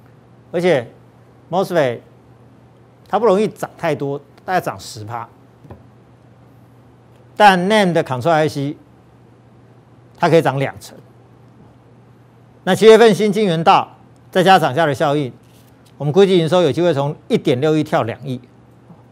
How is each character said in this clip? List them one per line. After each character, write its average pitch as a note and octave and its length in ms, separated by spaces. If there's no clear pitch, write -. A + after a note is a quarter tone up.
而 F3 80
且 D#3+ 260
mosfet D#3+ 500
它 G3+ 120
不 A#3 60
容 G3 140
易 G#3+ 80
涨 - 300
太 D#3+ 180
多， C#3+ 240
大 F#3+ 100
概 F3+ 80
涨 A#2 160
十 - 280
趴， A2+ 220
但 F#3+ 320
nand G3+ 240
的 D#3 100
Control C3 280
I D#3 180
C C#3+ 280
它 E3+ 120
可 D#3 60
以 D#3+ 60
涨 C#3 180
两 C3+ 220
成。 - 160
那 F3+ 120
七 G3 100
月 A3 120
份 A3 180
新 G#3 160
晶 G#3+ 140
圆 E3 180
到， D#3 260
再 F#3 140
加 F#3 160
涨 D3 140
价 D#3+ 120
的 C#3+ 80
效 D3 220
应， C#3 180
我 C#3+ 80
们 D3 80
估 G3 100
计 F#3+ 140
营 D#3+ 100
收 F3+ 140
有 D3 100
机 D#3+ 100
会 F3 120
从 C#3 200
一 C4 100
点 B2+ 220
六 D#3 160
亿 D3+ 80
跳 D3+ 200
两 A2+ 220
亿。 B2+ 140